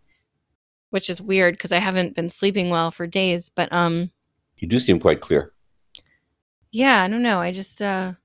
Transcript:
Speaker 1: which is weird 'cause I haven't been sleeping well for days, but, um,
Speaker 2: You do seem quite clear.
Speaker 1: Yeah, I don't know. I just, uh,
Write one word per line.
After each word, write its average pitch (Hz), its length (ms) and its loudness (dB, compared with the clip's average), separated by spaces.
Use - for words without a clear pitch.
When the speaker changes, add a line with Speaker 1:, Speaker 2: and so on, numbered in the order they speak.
Speaker 1:
which 190 200 -4
is 170 100 -8
weird 190 380 2
'cause 185 140 -6
I 175 60 2
haven't 185 380 -2
been 170 140 -4
sleeping 196 400 0
well 165 200 0
for 170 160 -8
days, 175 440 -2
but, - 220 -4
um, 170 380 0
Speaker 2:
You 85 80 -8
do 117 120 2
seem 95 200 4
quite 78 220 2
clear. 71 320 0
Speaker 1:
Yeah, 233 320 4
I 185 60 0
don't 226 140 -2
know. 220 160 2
I 175 140 -2
just, 190 300 -10
uh, 190 320 -4